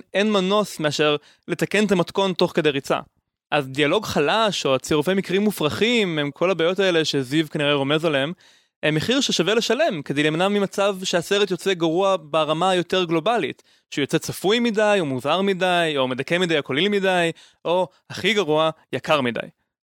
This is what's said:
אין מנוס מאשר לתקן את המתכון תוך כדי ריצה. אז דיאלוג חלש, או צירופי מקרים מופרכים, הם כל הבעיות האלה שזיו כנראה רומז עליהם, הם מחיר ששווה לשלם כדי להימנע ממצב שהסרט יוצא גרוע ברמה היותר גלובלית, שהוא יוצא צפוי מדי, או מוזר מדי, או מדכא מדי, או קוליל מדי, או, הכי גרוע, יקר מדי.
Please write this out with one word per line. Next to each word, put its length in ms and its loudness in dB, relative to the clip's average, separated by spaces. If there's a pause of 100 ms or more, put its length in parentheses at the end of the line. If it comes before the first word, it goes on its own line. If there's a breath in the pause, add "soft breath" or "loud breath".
(140)
אין 180 2
מנוס 480 0
מאשר 360 0 (320 soft breath)
לתקן 380 0
את 60 0
המתכון 420 0
תוך 220 0
כדי 140 2
ריצה. 300 -2 (520)
אז 180 0
דיאלוג 360 0
חלש, 600 0
או 140 2
צירופי 340 0
מקרים 280 0
מופרכים, 800 0
הם 120 -4
כל 200 -2
הבעיות 280 0
האלה 260 2
שזיו 440 -2
כנראה 240 0
רומז 320 0
עליהם, 280 0 (500 soft breath)
הם 120 2
מחיר 260 0
ששווה 340 0
לשלם 460 0
כדי 200 -4
להימנע 260 2
ממצב 560 0
שהסרט 480 0
יוצא 220 -2
גרוע 480 2
ברמה 480 0
היותר 340 0
גלובלית, 600 -2 (280 soft breath)
שהוא 120 -2
יוצא 140 -2
צפוי 420 0
מדי, 400 2
או 60 0
מוזר 360 -2
מדי, 560 0
או 100 2
מדכא 300 -2
מדי, 200 2
או 60 -2
קוליל 260 0
מדי, 420 0 (340 loud breath)
או, 220 0 (220 soft breath)
הכי 240 -2
גרוע, 360 2 (240 soft breath)
יקר 280 0
מדי. 260 -4 (440)